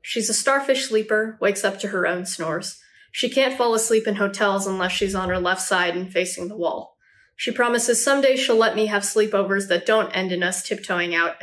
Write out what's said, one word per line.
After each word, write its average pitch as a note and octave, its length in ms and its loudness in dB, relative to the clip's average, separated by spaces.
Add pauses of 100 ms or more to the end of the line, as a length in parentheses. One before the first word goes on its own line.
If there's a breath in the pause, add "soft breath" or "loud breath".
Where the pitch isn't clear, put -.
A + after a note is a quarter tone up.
She's - 280 -4
a A3+ 40 -2
starfish C4+ 540 0
sleeper, G#3+ 540 0
wakes G3+ 240 0
up G3 160 0
to G3+ 80 -4
her F#3+ 180 0
own F3+ 180 -2
snores. E3 560 -6 (300 soft breath)
She B3 180 -2
can't C4 280 2
fall A#3+ 160 2
asleep A3 340 2
in G3+ 80 0
hotels G3+ 500 0
unless F#3 280 -2
she's G3 200 -2
on F#3 140 -2
her F#3 120 -2
left F#3 220 0
side F3+ 360 0
and F#3 120 -6
facing F3+ 380 -2
the G#3 80 -12
wall. - 400 -4 (400 soft breath)
She - 160 -4
promises A#3+ 500 2
someday C#4 360 4
she'll B3+ 180 2
let A3 220 4
me G#3+ 80 2
have G#3 180 0
sleepovers G3 640 0
that - 180 0
don't A3 300 2
end F#3 160 -2
in F3+ 100 -2
us F#3 220 -2
tiptoeing F3 500 -4
out E3+ 300 0